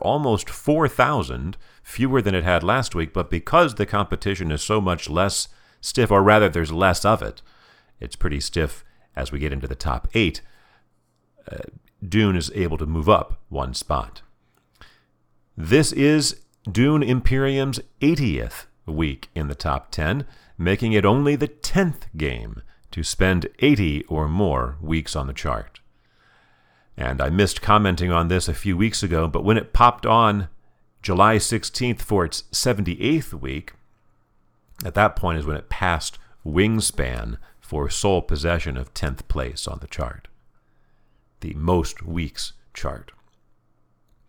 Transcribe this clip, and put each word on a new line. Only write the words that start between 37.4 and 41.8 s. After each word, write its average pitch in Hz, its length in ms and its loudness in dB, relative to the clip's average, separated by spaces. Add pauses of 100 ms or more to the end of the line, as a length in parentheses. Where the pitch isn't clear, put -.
for 71 300 -4
sole 95 320 0
possession 80 560 0
of 65 160 -10
tenth - 360 -6
place - 380 -4
on 64 120 -8
the - 80 -14
chart, - 400 -8 (1120)
the - 140 -8
most 80 500 0